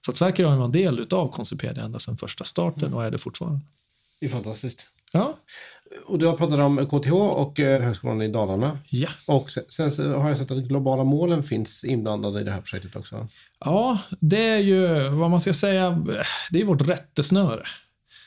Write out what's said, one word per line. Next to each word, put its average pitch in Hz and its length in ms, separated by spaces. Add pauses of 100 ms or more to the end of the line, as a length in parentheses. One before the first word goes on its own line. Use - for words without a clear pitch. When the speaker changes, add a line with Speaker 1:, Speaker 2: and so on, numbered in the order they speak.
Speaker 1:
Så 127 60
att - 60
Sverker 190 280
har 147 120
varit 127 80
en 120 60
del 156 280
utav 156 320
Consupedia - 520
ända 113 160
sedan - 180
första - 280
starten 170 380
Speaker 2:
Mm. 139 100
Speaker 1:
och 117 100
är 113 80
det 123 60
fortfarande. - 420 (600)
Speaker 2:
Det - 60
är 131 40
fantastiskt. 110 580 (240)
Speaker 1:
Ja. 262 260 (680)
Speaker 2:
Och 165 140
du 160 60
har 165 120
pratat 147 220
om 143 300
K 143 100
T 139 100
H 175 100 (100)
och, 143 300
eh, 135 220
Högskolan 113 400
i 110 60
Dalarna. 107 520 (100)
Speaker 1:
Ja. 135 200 (180)
Speaker 2:
Och 139 240
sen, - 160
sen 156 240
så 143 260
har 143 100
jag 147 100
sett 135 140
att 131 60
globala 135 460
målen 151 400
finns 110 400
inblandade 107 580
i - 20
det 101 80
här 95 100
projektet 95 340
också. 107 320 (320)
Speaker 1:
Ja, 220 380 (220)
det 208 300
är 220 80
ju 185 520
vad 156 200
man 170 120
ska 190 120
säga, 185 500 (480)
det 170 100
är 214 40
vårt 160 220
rättesnöre. 165 760 (640)